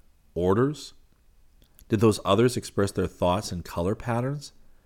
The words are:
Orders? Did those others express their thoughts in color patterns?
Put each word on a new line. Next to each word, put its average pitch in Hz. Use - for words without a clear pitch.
Orders? 107
Did 104
those 107
others 113
express 101
their 90
thoughts 92
in 87
color 92
patterns? 123